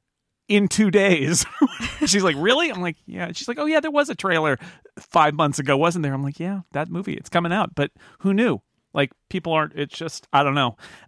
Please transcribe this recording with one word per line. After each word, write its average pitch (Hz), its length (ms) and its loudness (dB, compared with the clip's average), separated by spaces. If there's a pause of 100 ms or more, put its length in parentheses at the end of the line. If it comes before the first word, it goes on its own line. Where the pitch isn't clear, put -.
(480)
in 202 200 4
two 208 240 4
days." 175 540 2 (280)
<laughs> - 320 -6
She's 202 180 2
like, 170 140 2
"Really?" 254 320 2
I'm 190 120 -6
like, 170 240 -6
"Yeah." 180 280 -8
She's - 140 -10
like, 240 120 -6
"Oh, 294 60 -2
yeah, 311 140 2
there 302 120 -2
was 285 180 0
a 233 60 -6
trailer 160 420 0 (400)
five 151 360 2
months 151 260 0
ago, 139 180 0
wasn't 165 260 0
there?" 139 100 -2
I'm 135 100 -4
like, 139 160 -6
"Yeah, 190 220 -6 (120)
that 156 160 -6
movie, 170 240 -6
it's - 160 -12
coming 170 240 0
out." 196 220 -2
But 143 160 -2 (280)
who 196 140 0
knew? 196 280 2 (320)
Like, 143 180 0 (180)
people 175 220 -4
aren't, 156 220 0
it's 147 240 -6
just, - 340 -10
I 139 100 6
don't 143 140 2
know. 127 220 0 (300)